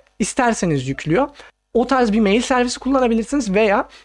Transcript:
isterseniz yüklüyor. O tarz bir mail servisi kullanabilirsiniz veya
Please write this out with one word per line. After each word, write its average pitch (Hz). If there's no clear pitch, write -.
isterseniz 185
yüklüyor. 160
O 240
tarz 247
bir 220
mail 214
servisi 247
kullanabilirsiniz 240
veya 214